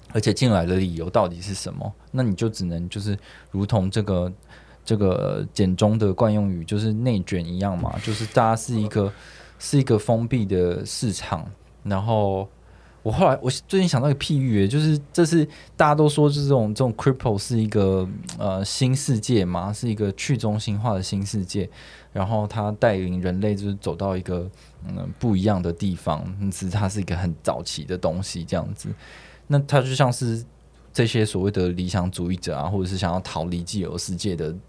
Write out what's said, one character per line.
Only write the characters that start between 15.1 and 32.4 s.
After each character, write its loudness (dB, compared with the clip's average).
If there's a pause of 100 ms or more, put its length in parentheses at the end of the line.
这 4
是 4 (300)
大 4
家 6
都 6
说 4
就 0
是 -2
这 2
种， 4
这 -8
种 2
crypto 0
是 -2
一 2
个， 2 (300)
呃， -2
新 0
世 0
界 2
嘛， -2
是 -4
一 -2
个 0
去 -2
中 0
心 -2
化 0
的 -2
新 -2
世 -4
界， -4 (460)
然 -2
后 0
它 -4
带 2
领 -2
人 -2
类 2
就 -4
是 -2
走 -4
到 -2
一 -4
个， -4 (400)
嗯， -8
不 2
一 2
样 2
的 0
地 -2
方， -4 (160)
嗯， -2
只 -6
是 -6
它 0
是 -4
一 -2
个 -4
很 -2
早 -4
期 -8
的 -4
东 -2
西 -8
这 -4
样 -2
子。 -12 (600)
那 4
它 2
就 -2
像 4
是 -2 (480)
这 4
些 2
所 -2
谓 2
的 2
理 -2
想 0
主 -4
义 -2
者 -6